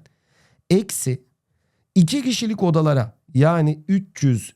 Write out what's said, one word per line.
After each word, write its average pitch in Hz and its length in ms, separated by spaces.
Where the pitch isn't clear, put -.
eksi 185 520
iki 196 280
kişilik 220 400
odalara 156 540
yani 151 540
üç 196 340
yüz 127 340